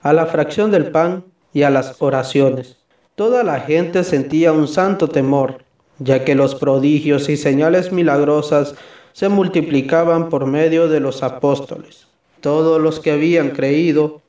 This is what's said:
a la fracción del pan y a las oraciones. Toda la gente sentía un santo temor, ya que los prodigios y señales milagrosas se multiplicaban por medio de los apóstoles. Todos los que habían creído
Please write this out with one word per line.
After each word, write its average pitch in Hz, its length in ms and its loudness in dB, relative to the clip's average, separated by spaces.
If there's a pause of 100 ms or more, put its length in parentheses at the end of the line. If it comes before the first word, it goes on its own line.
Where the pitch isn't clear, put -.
a 143 100 2
la 160 140 4
fracción 165 440 -2
del 180 200 2
pan 175 340 -2 (300)
y 143 80 2
a 143 80 4
las 131 300 -2
oraciones. 135 760 -2 (380)
Toda 240 280 0
la 156 180 -2
gente 170 440 0
sentía 156 480 0
un 156 160 2
santo 190 400 0
temor, 135 560 -2 (340)
ya 131 260 0
que 143 100 0
los 135 200 2
prodigios 143 760 0
y 147 80 -2
señales 160 520 0
milagrosas 147 840 0 (400)
se 196 160 -2
multiplicaban 165 1000 0
por 165 160 -2
medio 160 440 2
de 156 120 0
los 135 220 -6
apóstoles. - 840 -4 (360)
Todos 160 360 2
los 156 220 0
que 156 120 0
habían 151 400 0
creído 151 760 0